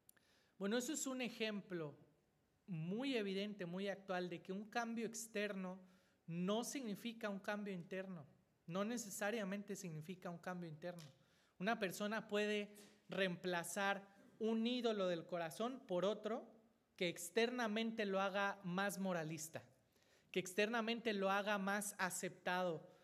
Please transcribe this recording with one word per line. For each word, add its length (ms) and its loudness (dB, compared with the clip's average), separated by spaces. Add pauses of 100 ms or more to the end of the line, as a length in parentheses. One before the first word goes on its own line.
(580)
Bueno, 200 2
eso 160 0
es 120 -2
un 140 -2
ejemplo 760 -4 (720)
muy 500 0
evidente, 500 0
muy 220 -2
actual, 420 -2
de 100 -6
que 120 -8
un 180 -6
cambio 360 -2
externo 720 0 (480)
no 380 4
significa 640 -2
un 120 -2
cambio 340 -2
interno. 520 -6 (400)
No 180 2
necesariamente 920 -2
significa 540 -8
un 80 -6
cambio 320 -6
interno. 420 -10 (460)
Una 200 0
persona 480 -2
puede 560 0 (280)
reemplazar 960 2 (300)
un 280 2
ídolo 400 2
del 200 0
corazón 600 -2
por 200 2
otro 440 0 (460)
que 120 2
externamente 960 2
lo 140 2
haga 440 2
más 340 0
moralista, 640 -2 (680)
que 100 0
externamente 720 2
lo 180 4
haga 280 4
más 400 0
aceptado 880 0 (160)